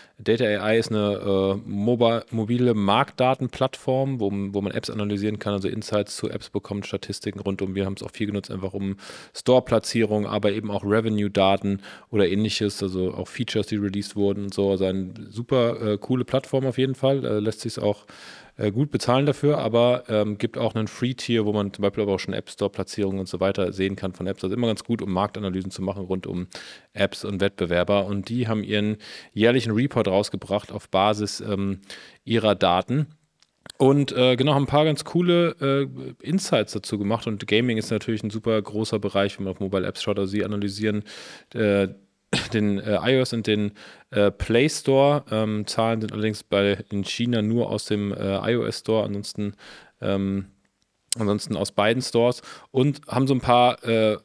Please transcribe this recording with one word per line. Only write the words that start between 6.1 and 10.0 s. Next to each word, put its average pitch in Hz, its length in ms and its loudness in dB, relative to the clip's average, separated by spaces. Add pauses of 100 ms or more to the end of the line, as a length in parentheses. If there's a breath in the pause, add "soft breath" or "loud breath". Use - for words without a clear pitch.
zu - 140 -6
Apps - 180 -8
bekommt, 101 380 -6
Statistiken 101 540 -8
rund 98 200 -4
um, 95 140 -4
wir 95 100 0
haben 98 80 -4
es 95 100 -10
auch - 80 -10
viel - 160 -4
genutzt, 101 240 -6
einfach 95 220 -6
um 98 240 -4 (400 loud breath)
Store-Platzierung, 110 880 2